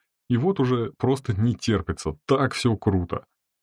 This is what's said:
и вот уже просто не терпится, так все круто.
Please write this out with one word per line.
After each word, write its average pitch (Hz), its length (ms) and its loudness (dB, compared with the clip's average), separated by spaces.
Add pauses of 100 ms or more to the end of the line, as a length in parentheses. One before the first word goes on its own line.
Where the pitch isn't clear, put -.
(300)
и 123 60 2
вот 180 240 2
уже 123 380 0
просто 127 420 0
не 117 160 2
терпится, 85 720 -2
так 135 280 2
все 117 220 0
круто. 92 500 -2 (380)